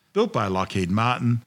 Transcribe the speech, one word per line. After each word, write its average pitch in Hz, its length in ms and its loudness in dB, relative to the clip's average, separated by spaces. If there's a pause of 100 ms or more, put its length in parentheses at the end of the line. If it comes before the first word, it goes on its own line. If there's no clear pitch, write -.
(120)
Built 214 200 0
by 104 160 -2
Lockheed 95 420 -2
Martin, 117 560 2